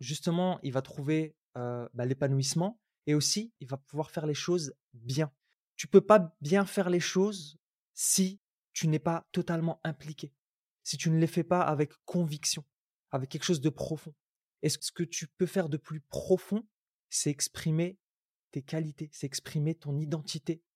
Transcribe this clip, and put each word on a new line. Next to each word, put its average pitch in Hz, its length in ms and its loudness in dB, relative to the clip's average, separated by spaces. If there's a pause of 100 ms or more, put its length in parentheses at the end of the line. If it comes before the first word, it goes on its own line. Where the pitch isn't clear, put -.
justement, 170 600 0
il 139 100 -4
va 131 100 0
trouver, 151 540 -2 (200)
euh, 120 380 -6
ben, 120 100 -2
l'épanouissement, 139 760 0 (260)
et 151 80 2
aussi, 208 460 0
il 135 80 -16
va 131 80 -8
pouvoir 147 340 -8
faire 156 160 -4
les 151 80 0
choses 170 400 -2 (180)
bien. 131 400 -4 (440)
Tu - 100 -10
peux 196 160 10
pas 196 400 6
bien 185 240 2
faire 185 240 0
les 175 100 4
choses 185 580 -2 (360)
si 190 460 0 (340)
tu - 120 0
n'es 156 120 4
pas 165 340 -2
totalement 165 500 0
impliqué, 156 520 -10 (480)
si - 160 -6
tu - 120 0
ne 160 80 6
les 160 80 6
fais 160 180 0
pas 175 180 2
avec 147 300 0 (120)
conviction, 156 600 -2 (460)
avec 135 200 -4
quelque - 140 -8
chose 165 180 2
de 147 80 4
profond. 156 440 -8 (480)
Et 156 60 2
ce, - 140 0
ce - 100 -8
que - 100 -4
tu - 240 -6
peux - 200 -4
faire 170 240 -2
de 151 80 -2
plus 156 220 -10
profond, 190 640 0 (420)
c'est - 220 -2
exprimer 165 680 -2 (520)
tes 143 100 -6
qualités, 151 520 -6
c'est - 140 -8
exprimer 151 480 -2
ton 143 240 -4
identité 156 640 -4 (140)